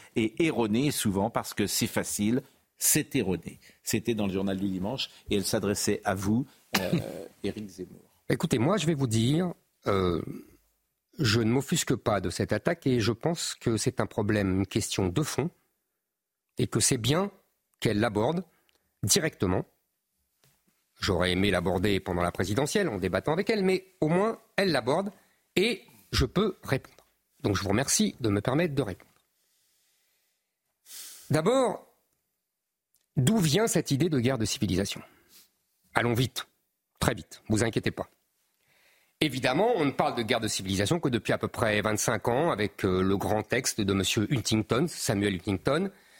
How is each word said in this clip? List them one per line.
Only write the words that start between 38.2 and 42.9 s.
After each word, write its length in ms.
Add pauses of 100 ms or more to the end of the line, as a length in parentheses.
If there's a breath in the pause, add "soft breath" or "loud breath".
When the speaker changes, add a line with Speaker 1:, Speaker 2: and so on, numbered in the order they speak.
Speaker 2:
Évidemment, 540
on 100
ne 60
parle 240
de 80
guerre 160
de 80
civilisation 520
que 100
depuis 240
à 40
peu 100
près 340
vingt-cinq 460
ans, 240
avec, 340
euh, 180